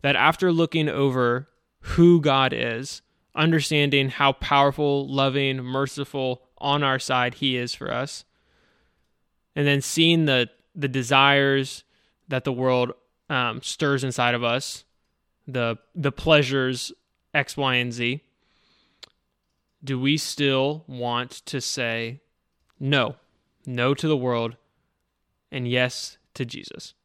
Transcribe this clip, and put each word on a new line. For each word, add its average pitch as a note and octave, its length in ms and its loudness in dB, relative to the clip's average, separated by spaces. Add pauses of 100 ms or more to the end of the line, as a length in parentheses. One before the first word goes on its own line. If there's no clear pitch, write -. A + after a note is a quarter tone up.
That C#3 140 0
after D#3+ 340 2
looking D#3+ 380 0
over B2+ 600 0 (380)
who E3+ 340 6
God C3+ 320 2
is, A#2 500 -6 (320)
understanding D3 760 2
how C#3 260 2
powerful, C#3+ 760 0
loving, C3+ 480 0
merciful, C3 880 -6 (140)
on C#3+ 260 0
our C3 160 0
side B2 340 -2
he C3 220 -2
is B2 180 -6
for - 180 -8
us, - 320 -8 (1300)
and C#3+ 100 0
then C#3 140 2
seeing E3 460 2
the, B2+ 220 2 (280)
the C#3+ 100 -6
desires C#3 960 2 (460)
that C3 160 -4
the C3+ 80 -2
world, B2 400 0 (360)
um, B2 340 -2
stirs C#3 420 -2
inside A#2+ 320 0
of A#2+ 80 -2
us, A#2+ 400 -4 (640)
the, A#2 280 -2 (160)
the C#3+ 200 -2
pleasures C3 800 2 (420)
X, C#3+ 220 -2
Y, C3 180 0
and B2 180 0
Z, A#2+ 280 -4 (1600)
do C3+ 160 -4
we C#3 180 2
still C#3+ 680 -2
want A#2+ 460 -6 (140)
to C3+ 140 -6
say A#2 600 -6 (580)
no, C3+ 380 0 (500)
no B2 260 0
to D#3 140 -2
the D#3 100 2
world, A#2 400 -2 (960)
and B2+ 160 -6
yes B2 500 -2 (180)
to C3 100 -4
Jesus? - 500 -14 (100)